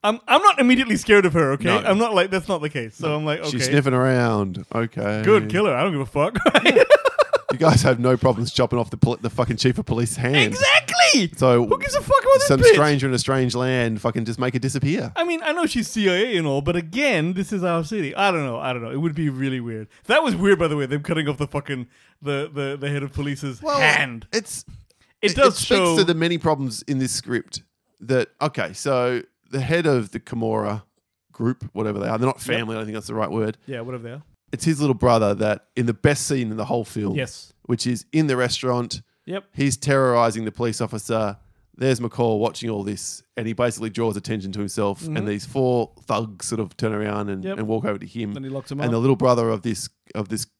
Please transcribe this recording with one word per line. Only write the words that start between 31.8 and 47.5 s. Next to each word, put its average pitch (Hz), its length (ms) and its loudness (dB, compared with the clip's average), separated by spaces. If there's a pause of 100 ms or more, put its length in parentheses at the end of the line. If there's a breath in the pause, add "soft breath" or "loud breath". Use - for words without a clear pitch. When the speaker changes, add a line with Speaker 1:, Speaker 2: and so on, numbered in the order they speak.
Speaker 2:
they 104 100 -6
are, 113 100 -2
they're 123 80 0
not 135 100 -2
Speaker 1:
Yep. 120 200 -4
Speaker 2:
family, 113 180 -6
I 110 40 -6
don't 110 80 -8
think 107 100 -10
that's 107 100 -10
the 113 80 -10
right 107 160 -4
word. 107 360 -4
Speaker 1:
Yeah, 127 160 -10
whatever 123 220 -12
they 117 80 -14
are. 147 100 -16 (300)
Speaker 2:
It's - 120 -8
his 156 160 0
little 139 140 2
brother 110 420 4
that 104 300 -2 (100)
in 120 100 0
the 113 80 -2
best 143 320 0
scene 123 240 -2
in 110 60 -6
the 107 100 -6
whole 117 180 -2
film, 101 320 -6
Speaker 1:
Yes. - 360 -8 (100)
Speaker 2:
which - 240 -4
is 120 260 -4
in 156 140 2
the 131 100 2
restaurant. 123 680 -2 (220)
Speaker 1:
Yep. 190 200 -10 (100)
Speaker 2:
He's - 220 0
terrorizing 120 680 2
the 107 80 -6
police 117 280 -4
officer. 110 580 -4 (360)
There's 127 260 0
McCall 117 380 -2
watching 113 300 -4
all 104 140 -6
this, - 400 -8 (140)
and 113 100 -6
he 113 80 -4
basically 113 340 -2
draws 110 280 -2
attention 98 360 -6
to 104 60 -8
himself 101 440 -4
Speaker 1:
Mm-hmm. 156 140 -8
Speaker 2:
and 107 120 -4
these 101 180 -6
four 127 460 0 (100)
thugs 107 440 -6
sort 110 140 -4
of 98 160 -8
turn 110 160 -2
around 104 380 -4
and, 95 140 -6
Speaker 1:
Yep. 98 140 -8